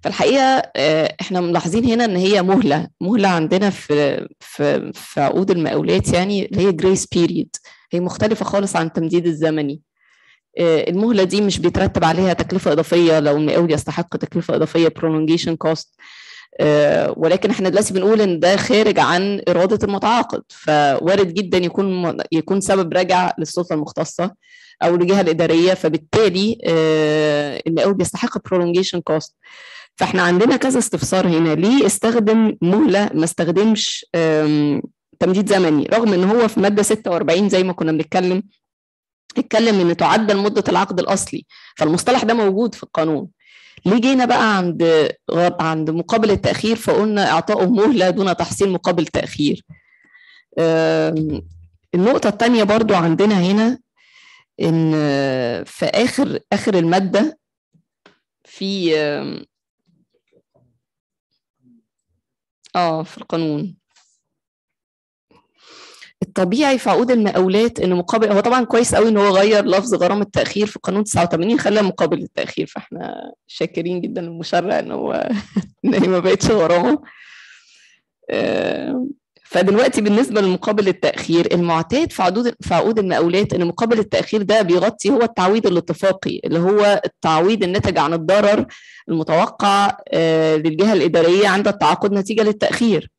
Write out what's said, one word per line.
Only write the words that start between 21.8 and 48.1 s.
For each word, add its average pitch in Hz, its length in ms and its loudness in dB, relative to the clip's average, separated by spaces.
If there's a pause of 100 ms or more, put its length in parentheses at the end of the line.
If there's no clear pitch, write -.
م-، 170 140 -4 (160)
يكون 175 280 0
سبب 190 320 0
راجع 180 460 0
للسلطة 170 360 -6
المختصة 156 600 -6 (480)
أو 170 120 2
الجهة 180 260 2
الإدارية، 165 540 2
فبالتالي، 190 920 0
آه، 151 1000 0
المقاول 165 280 0
بيستحق 190 440 -4 (100)
prolongation 180 520 0 (120)
cost. 156 200 -4 (640)
فإحنا 185 260 -2
عندنا 185 340 2
كذا 262 220 0
استفسار 190 500 -2
هنا، 160 260 2
ليه 208 320 0
استخدم 220 760 0
مهلة 202 520 2
ما 156 100 0
استخدمش، 185 880 0
آم، 151 680 0 (360)
تمديد 185 300 0
زمني، 170 440 2
رغم 220 200 2
إن 180 120 2
هو 220 240 2
في 214 120 -2
مادة 202 220 2
ستة 214 280 -2
وأربعين 170 380 0
زي 185 140 2
ما 185 100 -2
كنا 160 200 -2
بنتكلم، 180 500 -2 (960)
اتكلم 220 420 2
إن 170 160 2
تعدل 202 400 2
مدة 202 320 -2
العقد 180 320 0
الأصلي، - 460 -4 (300)
فالمصطلح 180 480 0
ده 226 100 2
موجود 208 400 0
في - 80 -18
القانون. 160 460 -4 (580)
ليه 214 140 2
جينا 254 240 2
بقى 233 320 0
عند 165 520 2 (240)
غ-، 175 300 0
عند 160 280 -2
مقابل 214 400 0
التأخير 208 460 0
فقلنا 202 540 0
إعطاؤه 185 400 0
مهلة 240 400 2